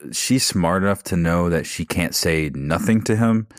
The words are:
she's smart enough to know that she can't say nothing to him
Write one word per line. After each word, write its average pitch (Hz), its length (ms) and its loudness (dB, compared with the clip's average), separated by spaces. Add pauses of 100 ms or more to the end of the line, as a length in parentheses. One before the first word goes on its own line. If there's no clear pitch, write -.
(120)
she's - 340 0
smart 92 360 2
enough 98 220 0
to 92 120 -2
know 85 340 2
that 78 160 0
she - 180 -8
can't - 300 -4
say 80 400 0
nothing 80 480 0
to 110 140 0
him 113 300 2 (120)